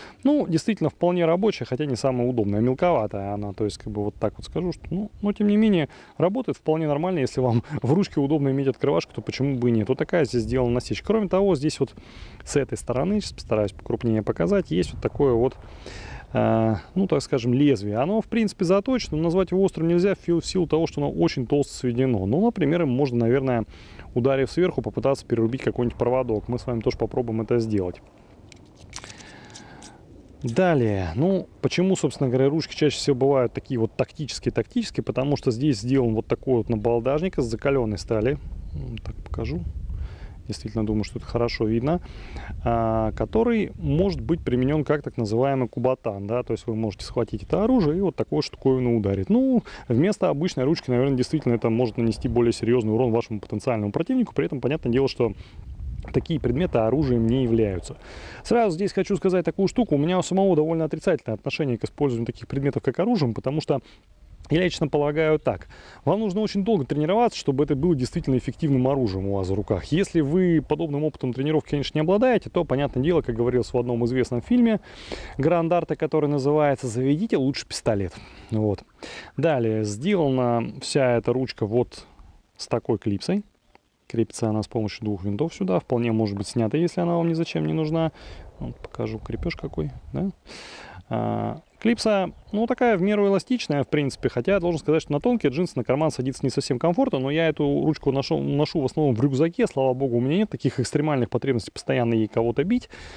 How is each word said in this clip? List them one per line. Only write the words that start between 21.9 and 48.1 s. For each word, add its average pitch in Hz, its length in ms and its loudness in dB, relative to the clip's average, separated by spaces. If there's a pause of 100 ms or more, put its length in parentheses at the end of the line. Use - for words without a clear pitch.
Ну, 139 200 2
например, 175 380 2
им 143 60 0
можно, 127 280 0
наверное, 120 480 2 (480)
ударив 135 380 2
сверху, 170 300 0
попытаться 120 440 -2
перерубить 117 360 0
какой-нибудь 120 360 -2
проводок. 120 500 0
Мы 123 120 -2
с - 60 -14
вами 120 140 -4
тоже 117 180 0
попробуем 117 440 -2
это 120 180 2
сделать. 101 420 -2 (2500)
Далее, 117 720 2
ну, 170 320 0 (140)
почему, 185 340 2
собственно 139 340 0
говоря, 131 200 4
ручки 156 260 -2
чаще 151 220 2
всего 143 180 0
бывают 131 380 2
такие 120 260 -4
вот 113 160 0
тактические-тактические, - 1080 -4
потому 131 360 0
что - 140 0
здесь 120 280 0
сделан 120 360 2
вот 110 120 -2
такой 123 300 0
вот 110 120 0
набалдажник 120 680 0
из 139 80 2
закалённой 117 520 0
стали. 117 400 0 (360)
М, 131 240 -8
так - 180 -10
покажу. 131 460 -6 (840)
Действительно, 110 400 -4
думаю, 107 200 0
что - 140 -10
это - 60 -14
хорошо 117 400 -2
видно. 117 360 0 (640)
А, 113 480 0
который 226 600 0
может 165 440 0
быть 151 240 -2
применён 131 400 2
как 147 180 0
так - 140 -10
называемый 123 540 0
кубатан, 117 580 -2
да, 120 160 -2
то - 80 -6
есть 113 160 -6
вы 113 80 -2
можете 110 300 -4
схватить - 380 -4
это 180 200 0
оружие 196 360 2
и - 20 0
вот 180 160 -2